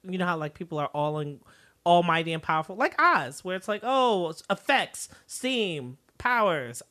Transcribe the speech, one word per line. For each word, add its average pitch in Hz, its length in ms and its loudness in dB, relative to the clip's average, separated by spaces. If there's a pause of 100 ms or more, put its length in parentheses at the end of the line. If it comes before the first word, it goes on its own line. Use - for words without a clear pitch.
You 185 140 -6
know 180 80 0
how, 175 120 0
like, 151 180 -6
people 165 240 -8
are 143 80 -2
all 151 320 -2
in, 147 200 -8 (460)
almighty 170 480 4
and 160 100 -6
powerful, 160 320 -2
like 269 260 0
Oz, 185 440 2
where 185 100 -4
it's 185 140 -8
like, 208 140 -4
"Oh, 233 460 2
it's - 200 -10
effects, - 580 0 (180)
steam, 175 720 -4 (200)
powers. 170 720 0